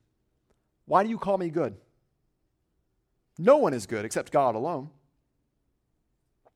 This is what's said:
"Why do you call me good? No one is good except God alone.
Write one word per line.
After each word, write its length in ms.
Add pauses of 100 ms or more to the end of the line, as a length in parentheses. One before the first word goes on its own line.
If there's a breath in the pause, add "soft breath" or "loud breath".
(880)
"Why 180
do 60
you 80
call 180
me 140
good? 260 (1600)
No 200
one 160
is 120
good 200
except 260
God 220
alone. 360 (1700)